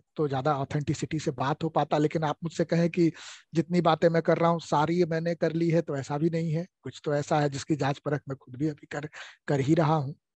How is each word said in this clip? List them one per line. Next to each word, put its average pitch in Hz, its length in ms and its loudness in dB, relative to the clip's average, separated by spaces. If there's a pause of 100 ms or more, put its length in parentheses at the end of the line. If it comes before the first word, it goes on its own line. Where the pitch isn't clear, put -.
(160)
तो 156 120 0
ज्यादा 135 300 0
ऑथेंटिसिटी 147 600 -4
से 156 120 -4
बात 135 320 -2
हो 160 60 -2
पाता, 156 280 0
लेकिन 151 260 2
आप 147 200 -2
मुझसे 165 220 -2
कहें 170 240 2
कि 165 220 4 (420)
जितनी 170 280 2
बातें 165 280 4
मैं 165 120 2
कर 160 160 2
रहा 170 120 4
हूँ, 170 100 2
सारी 156 360 0
ये 180 100 2
मैंने 165 300 -2
कर 160 180 0
ली 165 160 0
है, 165 120 2
तो 160 160 -4
ऐसा 139 200 -4
भी 160 120 0
नहीं 165 220 -2
है। 165 160 -2 (140)
कुछ - 220 -14
तो 147 120 0
ऐसा 147 240 2
है 147 100 2
जिसकी 139 260 -4
जांच 139 240 -2
परख 147 300 -4
मैं 135 80 -8
खुद - 180 -18
भी 139 120 -2
अभी 151 200 -8
कर, 147 220 -8 (380)
कर 143 120 2
ही 135 140 2
रहा 160 220 4
हूँ। 147 200 -2 (200)